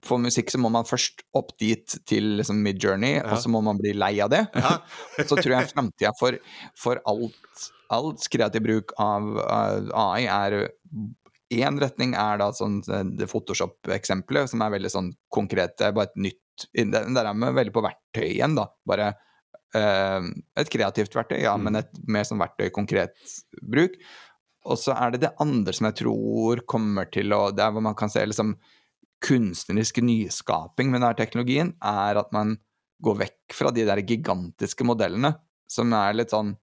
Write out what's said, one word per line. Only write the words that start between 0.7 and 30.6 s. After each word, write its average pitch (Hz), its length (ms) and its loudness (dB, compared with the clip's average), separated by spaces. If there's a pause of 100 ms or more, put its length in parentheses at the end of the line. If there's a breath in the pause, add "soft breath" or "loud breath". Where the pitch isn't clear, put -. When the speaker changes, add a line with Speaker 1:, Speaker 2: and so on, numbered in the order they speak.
Speaker 1:
man 117 160 2
først - 380 -4 (100)
opp - 240 -2
dit 110 460 0
til 107 340 2
liksom 104 240 0
Midjourney, 101 540 2
Speaker 2:
Ja. 113 160 0
Speaker 1:
og 110 60 2
så 117 120 -2
må 113 140 2
man 107 140 0
bli 104 160 -2
lei 101 260 2
av 104 100 4
det. 180 140 4 (100)
Speaker 2:
Ja. 170 220 2 (420 loud breath)
Speaker 1:
<laughs> 147 80 0
Så 147 160 2
tror 131 160 4
jeg 147 140 -2
fremtiden 107 480 -2
for, 123 180 2 (380 loud breath)
for 123 280 -2
alt, 107 600 -4 (240)
alt 143 400 -2
kreativ 113 320 2
bruk 110 340 0
av, 104 300 0 (120)
eh, 104 540 0
A 110 140 2 (140)
I 123 60 0
er, 101 420 0 (840)
en 139 300 2
retning 127 340 0
er 104 240 0
da 101 140 2
sånn, 104 260 -2 (100)
eh, 98 140 -2 (160)
det 101 100 -2
Photoshop-eksempelet, 98 1200 -2
som 113 140 -2
er 107 80 0
veldig 98 200 -4
sånn 92 200 -2 (240)
konkret, 92 440 0
det 104 100 4
er 104 40 0
bare 101 200 0
et - 40 -12
nytt, - 560 -6
det, 110 200 0
det 110 220 0
der 117 120 2
er 104 80 -4
med 123 200 0
veldig 117 200 0
på 113 80 2
verktøy - 540 -4
igjen 156 180 2
da, 107 140 0 (180)
bare, 101 300 0 (580 soft breath)
eh, 98 480 2 (340)
et - 140 0
kreativt 107 420 0
verktøy, - 300 -2
ja, 104 140 2
Speaker 2:
Mm. 104 80 -2
Speaker 1:
men 107 120 0
et 110 140 -4 (160)
mer 104 160 0
sånn 104 160 -4
verktøy 95 320 -2
konkret 98 480 -2 (420)
bruk. 156 380 2 (680 loud breath)
Og 127 140 0
så 135 160 0
er 120 180 2
det 123 100 0
det - 180 0
andre 123 320 2
som - 140 0
jeg 110 80 0 (100)
tror 113 640 0
kommer 104 440 0
til 101 220 0
å, 101 180 2
det 101 140 0
er 110 80 2
hvor 110 100 -2
man 107 120 0
kan 107 160 -2
se 113 140 2
liksom 107 300 0 (680 soft breath)
kunstnerisk 107 760 0
nyskaping 117 920 0